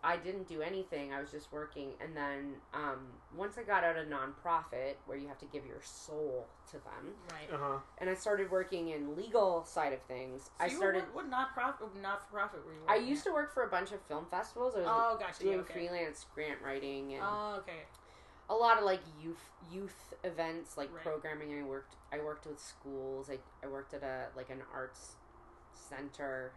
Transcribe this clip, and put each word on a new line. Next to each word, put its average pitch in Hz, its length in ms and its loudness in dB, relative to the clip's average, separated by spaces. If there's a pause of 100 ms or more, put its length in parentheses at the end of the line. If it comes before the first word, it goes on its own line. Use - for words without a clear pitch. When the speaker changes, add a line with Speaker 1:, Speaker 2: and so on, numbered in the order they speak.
Speaker 1:
I 170 140 6
didn't 185 280 -2
do 165 160 -4
anything. 165 520 -2
I 139 80 -2
was 143 100 -8
just 147 220 -10
working, 147 380 -6 (100)
and 156 160 -6
then, 143 380 -2 (180)
um, 135 340 -2 (260)
once 196 240 -4
I 240 60 -6
got 190 220 6
out 165 100 6
of 160 140 -2
nonprofit, 139 840 0 (100)
where 131 120 -6
you 143 120 -8
have 139 80 -10
to 156 80 -14
give 143 200 -8
your - 160 -10
soul 143 680 -4 (240)
to - 80 -18
them, - 340 -10 (180)
Speaker 2:
Right. 151 220 -8
Speaker 3:
Uh-huh. 139 240 2 (220)
Speaker 1:
and 185 100 2
I 185 60 4
started 196 360 2
working 185 380 2
in 147 260 -2
legal 196 480 6
side 147 300 2
of 127 80 -4
things, 131 420 -6
Speaker 2:
So - 160 -18
Speaker 1:
I 165 60 6
Speaker 2:
you 180 100 2
Speaker 1:
started 190 320 6
Speaker 2:
were, - 140 -10
what, - 80 -4
not 262 240 0
prof-, 247 220 2 (260)
not 196 260 -2
for 208 80 -10
profit 202 300 -2
were 160 80 -12
you 156 60 -12 (100)
Speaker 1:
I 208 60 10
Speaker 2:
working 240 120 6
Speaker 1:
used 294 180 2
Speaker 2:
at? 415 40 4
Speaker 1:
to 339 40 2
work 294 200 2
for 254 100 4
a 214 60 2
bunch 190 240 0
of 196 80 -6
film 156 280 -4
festivals. 233 460 0
I 202 40 2
was 175 100 4
Speaker 2:
Oh, 226 280 6
gotcha, 180 260 -4
Speaker 1:
doing 190 180 6
Speaker 2:
okay. 180 140 -6
Speaker 1:
freelance 170 500 -2 (100)
grant 151 260 -2
writing 139 520 -2
and 151 120 -4
Speaker 2:
Oh, 208 340 0
okay. 170 240 -10 (680)
Speaker 1:
a - 40 4
lot 226 240 10
of, 220 60 6
like, 190 160 6 (220)
youth, 165 280 -6 (220)
youth 190 420 -8 (120)
events, 165 520 -2
like, 143 160 -4
Speaker 2:
Right. 160 100 -10
Speaker 1:
programming. 151 540 -2
I 143 60 -2
worked, 135 320 -6 (160)
I 147 80 -2
worked 151 280 -4
with 147 120 -8
schools. 135 680 -6
I, 131 100 -4 (240)
I 143 40 -6
worked 139 260 -6
at 139 100 -6
a, 131 320 -2
like, 131 140 -8
an 135 120 -6 (120)
arts - 420 -8 (580)
center 135 840 -6